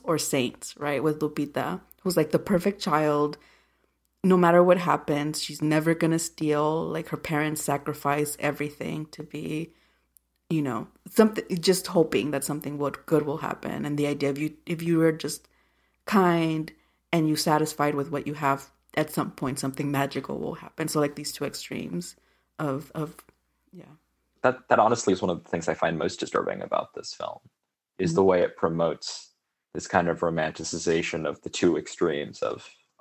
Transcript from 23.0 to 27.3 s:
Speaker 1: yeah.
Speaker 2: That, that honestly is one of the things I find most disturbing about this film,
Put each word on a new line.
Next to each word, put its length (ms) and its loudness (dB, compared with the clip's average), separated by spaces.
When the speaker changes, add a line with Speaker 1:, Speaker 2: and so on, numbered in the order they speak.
Speaker 1:
yeah. 120 -20
Speaker 2:
That, 260 2
that 100 6
honestly 340 4
is 100 0
one 80 0
of 120 -4
the 80 -20
things 180 -2
I 60 0
find 240 0
most 220 -4
disturbing 420 -2
about 320 -4
this 200 -12
film, 240 -10